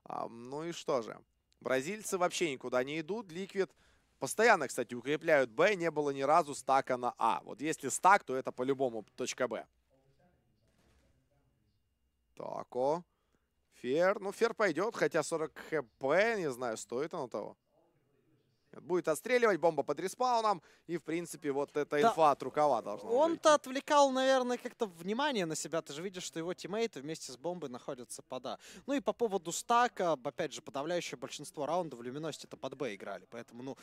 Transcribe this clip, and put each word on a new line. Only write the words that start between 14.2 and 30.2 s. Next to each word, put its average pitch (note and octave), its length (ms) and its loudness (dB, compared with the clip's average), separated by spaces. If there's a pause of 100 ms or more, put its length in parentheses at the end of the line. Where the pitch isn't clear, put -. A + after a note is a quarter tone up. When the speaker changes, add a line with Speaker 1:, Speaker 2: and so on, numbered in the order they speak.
Speaker 1:
Ну, G3 120 -6
Фер A3+ 220 0
пойдёт, G3 420 0
хотя D#3 260 2
сорок D#3 300 -4 (180)
Х D3+ 120 -2 (160)
П. G3 400 2
Не D#3+ 120 -2
знаю, A#2+ 260 -4
стоит C#3+ 380 -6
оно C#3 140 -6
того. G#2+ 280 -8 (1300)
Будет E3 260 -2
отстреливать, A3+ 500 4
бомба D3+ 240 4
под C#3+ 180 -2
респауном. A3 600 0 (260)
И, E3 120 -4
в - 40 -20
принципе, D#3+ 480 -4
вот C#3 280 -2
эта D3 200 0
Speaker 2:
Да. A3+ 120 6
Speaker 1:
инфа D#3+ 220 6
от - 100 -2
рукава C3 400 2
должна G2+ 260 -8
уже A#3 100 2
Speaker 2:
Он-то E4 320 4
Speaker 1:
идти. D4+ 40 10
Speaker 2:
отвлекал, C#4 560 4
наверное, B3+ 480 2
как-то - 280 -6
внимание G3+ 600 -2
на D#3 100 -4
себя. E3 240 -4
Ты D3 140 -8
же D#3 80 -10
видишь, F#3 220 -10
что - 140 -10
его E3+ 140 -4
тиммейты G3+ 480 -6
вместе D3 320 -10
с B2 60 -16
бомбой D#3+ 320 -6
находятся B2 520 -12
под B2+ 240 -10
А. G#2+ 120 -6 (280)
Ну C4 60 -4
и C#4 80 0
по D4+ 140 -2
поводу F#3+ 360 -2
стака, A#3 640 2
опять C#3+ 400 -4